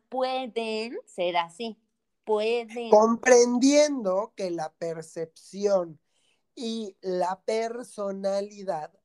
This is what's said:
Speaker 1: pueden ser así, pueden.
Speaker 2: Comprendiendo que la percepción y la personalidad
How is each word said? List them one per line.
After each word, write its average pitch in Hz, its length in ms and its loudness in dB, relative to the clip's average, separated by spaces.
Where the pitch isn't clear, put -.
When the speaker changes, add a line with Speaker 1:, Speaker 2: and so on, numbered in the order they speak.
Speaker 1:
pueden 247 880 -6
ser 175 300 -4
así, 175 400 -6
pueden. 226 640 -4
Speaker 2:
Comprendiendo 240 1500 4
que 190 140 -6
la 160 240 -6
percepción 165 1300 -4
y 226 460 -8
la 180 420 -4
personalidad 202 1500 -6